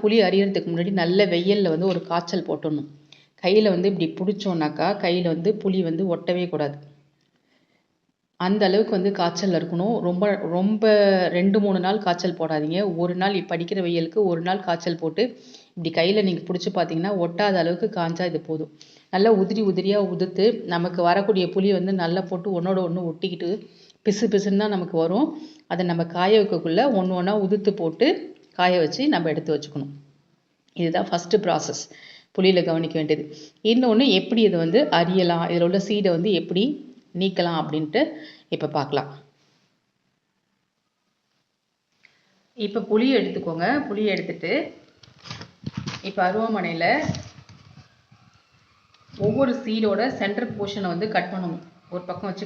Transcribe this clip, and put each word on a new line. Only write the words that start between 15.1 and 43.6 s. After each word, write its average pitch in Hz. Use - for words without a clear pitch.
இப்படி 170
கையில 196
நீங்க 170
பிடிச்சு 185
பார்த்தீங்கன்னா, 165
ஒட்டாத 185
அளவுக்கு 185
காஞ்சா 170
இது 156
போதும். 156
நல்லா 202
உதிரி 196
உதிரியா 190
உதுத்து, 180
நமக்கு 170
வரக்கூடிய 196
புளி 196
வந்து 185
நல்லா 170
போட்டு 185
ஒண்ணோட 185
ஒண்ணு 175
ஒட்டிக்கிட்டு, 170
பிசு 214
பிசுன்னு 196
தான் 208
நமக்கு 170
வரும். 214
அதை 175
நம்ம 170
காய 190
வைக்கக்குள்ள 175
ஒண்ணு 185
ஒண்ணா 196
உதுத்து 196
போட்டு, 165
காய 180
வச்சு 151
நம்ம 170
எடுத்து 156
வச்சுக்கணும். 143
இதுதான் 175
ஃபர்ஸ்ட் 175
ப்ராசஸ் 160
புளியில 185
கவனிக்க 165
வேண்டியது. 151
இன்னொன்னு, 240
எப்படி 226
இது 175
வந்து 170
அரியலாம், 170
இதுல 170
உள்ள 190
சீடை 202
வந்து 185
எப்படி 180
நீக்கலாம் 175
அப்படின்ட்டு 156
இப்ப 147
பார்க்கலாம். 139
இப்ப 208
புளி 220
எடுத்துக்கோங்க. 175